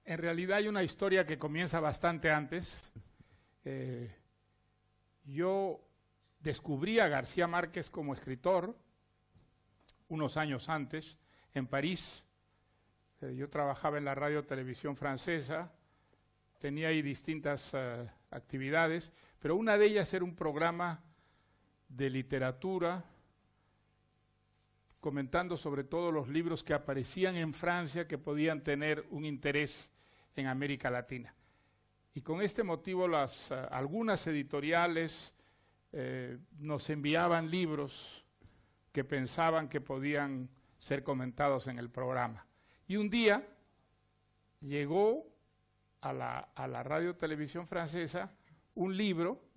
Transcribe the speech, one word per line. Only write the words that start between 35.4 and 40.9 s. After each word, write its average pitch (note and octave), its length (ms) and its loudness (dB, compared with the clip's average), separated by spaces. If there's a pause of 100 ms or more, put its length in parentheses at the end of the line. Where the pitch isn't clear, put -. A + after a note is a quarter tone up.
eh, B2+ 460 -6 (200)
nos D3 320 -6
enviaban D#3+ 600 2
libros D#3 760 -2 (680)
que C3+ 120 0
pensaban D3+ 640 2
que C#3+ 120 -2
podían C#3 680 -2 (300)
ser C#3 240 -2